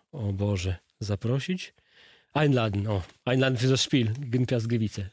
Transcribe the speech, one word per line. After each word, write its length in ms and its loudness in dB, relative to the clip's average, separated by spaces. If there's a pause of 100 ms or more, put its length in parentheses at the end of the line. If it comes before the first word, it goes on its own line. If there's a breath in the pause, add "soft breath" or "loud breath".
(120)
O 220 -4
Boże, 420 -2 (240)
zaprosić? 720 -4 (600 soft breath)
Einladen, 540 2
o, 140 0 (240)
einladen 320 2
für 120 2
das 140 2
Spiel 360 2
gegen 260 -2
Piast 220 0
Gliwice. 460 -2